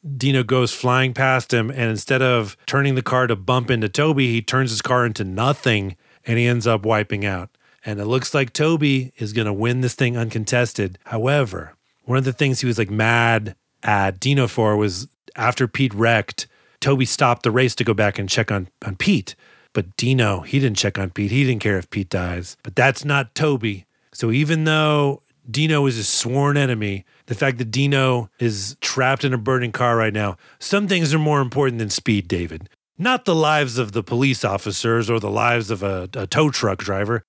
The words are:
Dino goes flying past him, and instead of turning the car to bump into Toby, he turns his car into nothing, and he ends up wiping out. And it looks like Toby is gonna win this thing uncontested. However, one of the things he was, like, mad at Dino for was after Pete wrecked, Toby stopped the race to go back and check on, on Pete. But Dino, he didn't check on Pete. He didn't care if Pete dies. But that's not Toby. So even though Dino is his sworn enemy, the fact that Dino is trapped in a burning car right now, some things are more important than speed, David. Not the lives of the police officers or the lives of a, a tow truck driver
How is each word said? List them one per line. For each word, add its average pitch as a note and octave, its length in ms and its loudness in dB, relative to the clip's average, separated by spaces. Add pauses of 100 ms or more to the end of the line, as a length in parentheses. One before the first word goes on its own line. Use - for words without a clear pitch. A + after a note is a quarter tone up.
(160)
Dino C3 280 0
goes B2 280 0
flying B2+ 420 0
past C3 380 0
him, A#2 160 2
and B2 220 -2
instead B2+ 320 0
of A#2 340 0 (100)
turning C#3 280 0
the B2+ 80 0
car B2+ 240 2
to A2+ 80 0
bump A#2+ 380 0
into A2 160 0
Toby, C#3 420 2
he A2+ 100 0
turns B2+ 300 -2
his G#2 120 -4
car B2 220 2
into G#2+ 200 -2
nothing, G#2 720 0 (280)
and A#2 140 0
he A#2+ 80 2
ends A#2+ 180 0
up A2 220 2
wiping G#2+ 380 0
out. F#2 260 -4 (340)
And G#2 140 -6
it G#2 80 -6
looks B2+ 280 -2
like C3+ 180 0
Toby D3 640 0
is G#2 160 -6
gonna G#2+ 200 0
win A#2 280 0
this B2 140 0
thing B2 220 0
uncontested. A2 920 -2
However, A2 680 -2 (300)
one B2+ 140 0
of C3 60 0
the C3 80 -2
things C3 280 0
he C3 60 -2
was, A2+ 120 0
like, G#2 120 0
mad A2+ 680 2 (260)
at G2 380 0
Dino C3+ 260 2
for A2 300 2
was G#2 320 -2 (260)
after A#2+ 320 0
Pete A#2 280 0
wrecked, A2+ 520 2 (340)
Toby C3+ 240 2
stopped A#2+ 380 0
the A#2 80 2
race B2 260 2
to G#2 80 -2
go A2 100 2
back G#2 240 0
and G2 100 -4
check A2 240 0
on, F#2+ 160 -4 (160)
on G2 120 -6
Pete. E3 380 0 (380)
But F#2 240 -4
Dino, A#2 440 2
he B2+ 180 -2
didn't B2 200 0
check G2+ 200 -2
on F#2+ 120 -4
Pete. G2+ 200 -4
He C3+ 140 2
didn't A#2+ 180 0
care G2+ 160 0
if F2 120 -8
Pete G2 180 -4
dies. F2 540 -4
But - 140 -8
that's C3 280 2
not C#3+ 300 -2
Toby. A2+ 520 -2 (260)
So A2+ 180 -2
even D#3 340 0
though D3+ 580 2 (280)
Dino D3 360 2
is B2 100 0
his G#2 120 -2
sworn C#3 480 2
enemy, G#2+ 480 0 (220)
the B2 80 -4
fact C3+ 240 0
that A2+ 120 -4
Dino C3 680 0
is G#2+ 420 -4
trapped C3 440 0
in C3 100 0
a A#2+ 40 -2
burning B2 340 0
car A#2+ 240 2
right A2+ 180 2
now, G#2 220 -2 (220)
some G3+ 300 0
things E3 240 2
are D#3+ 60 2
more D3+ 220 2
important C3 380 0
than G#2+ 120 -2
speed, G#2 360 0
David. E2+ 420 -6 (300)
Not B3+ 280 0
the F#3 80 2
lives D3+ 420 2
of A2 160 -2
the A2+ 100 -2
police B2 420 0
officers G#2+ 680 0
or A#2 100 2
the G#2 100 -4
lives A2+ 400 0
of G2 120 -4
a, F#2+ 320 -4
a G2+ 120 -6
tow D3+ 240 2
truck G2 280 -2
driver G2+ 500 -2